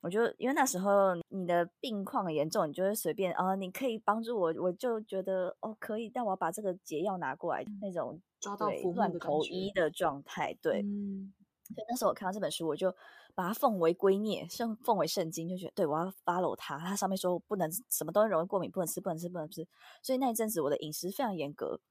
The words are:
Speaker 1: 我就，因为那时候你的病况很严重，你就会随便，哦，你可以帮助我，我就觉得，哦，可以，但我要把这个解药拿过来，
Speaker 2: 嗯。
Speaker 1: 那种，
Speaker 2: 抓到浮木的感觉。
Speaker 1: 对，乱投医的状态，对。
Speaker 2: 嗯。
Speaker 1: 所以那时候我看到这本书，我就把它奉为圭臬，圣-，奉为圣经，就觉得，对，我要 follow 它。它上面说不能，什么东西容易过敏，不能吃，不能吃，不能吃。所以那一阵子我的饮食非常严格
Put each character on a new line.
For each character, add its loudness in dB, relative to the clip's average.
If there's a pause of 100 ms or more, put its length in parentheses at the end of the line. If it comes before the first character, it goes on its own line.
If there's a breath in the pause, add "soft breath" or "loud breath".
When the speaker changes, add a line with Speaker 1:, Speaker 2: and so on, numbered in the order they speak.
Speaker 1:
我 -4
就， 4
因 -2
为 2
那 4
时 0
候 6 (140)
你 -4
的 4 (100)
病 -4
况 -2
很 0
严 2
重， 2
你 -4
就 0
会 4
随 -2
便， 0
哦， 2
你 -6
可 -4
以 -2
帮 0
助 -2
我， 2
我 2
就 -2
觉 -4
得， -2
哦， -6
可 -6
以， -6
但 -4
我 2
要 0
把 0
这 -6
个 2 (100)
解 -2
药 0
拿 -2
过 -2
来， -2
Speaker 2:
嗯。 -10
Speaker 1:
那 -4
种， -4 (200)
Speaker 2:
抓 -6
到 0 (120)
浮 0
木 -2
的 2
感 2
觉。 -4
Speaker 1:
对， -
乱 -
投 2
医 -4
的 2
状 -2
态， -4
对。 2
Speaker 2:
嗯。 -4 (400)
Speaker 1:
所 -8
以 -8
那 -2
时 -4
候 6
我 0
看 -4
到 0
这 -4
本 -2
书， -4
我 0
就 0 (400 loud breath)
把 0
它 0
奉 4
为 6
圭 6
臬， -2
圣-， -2
奉 4
为 4
圣 0
经， -6
就 -4
觉 -8
得， -10
对， 2
我 2
要 -2 (120)
follow 2
它。 -8
它 -4
上 0
面 0
说 0
不 -6
能， 0 (180)
什 -2
么 -6
东 6
西 4
容 4
易 0
过 0
敏， -2
不 -2
能 2
吃， -4
不 -6
能 -2
吃， -6
不 -6
能 -6
吃。 -8 (380 loud breath)
所 -2
以 0
那 2
一 -2
阵 0
子 0
我 2
的 2
饮 -6
食 -6
非 -4
常 0
严 -4
格 -6 (120)